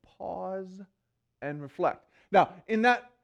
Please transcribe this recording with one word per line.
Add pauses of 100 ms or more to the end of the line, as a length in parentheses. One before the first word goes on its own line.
(180)
pause (580)
and
reflect. (280)
Now, (180)
in
that (140)